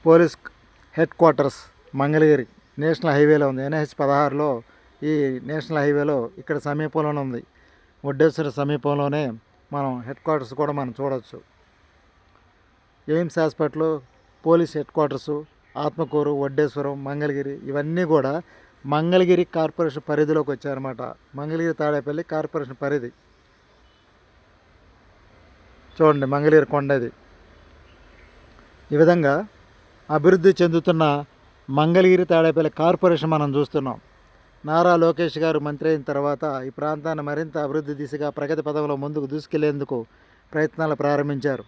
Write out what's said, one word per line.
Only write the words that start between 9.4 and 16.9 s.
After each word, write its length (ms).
మనం 180
హెడ్ 180
క్వార్టర్స్ 340
కూడా 180
మనం 220
చూడొచ్చు. 400
ఎయిమ్స్ 280
హాస్పిటల్, 460
పోలీస్ 340
హెడ్ 180
క్వార్టర్స్, 380
ఆత్మకూరు, 480
వడ్డేశ్వరం, 520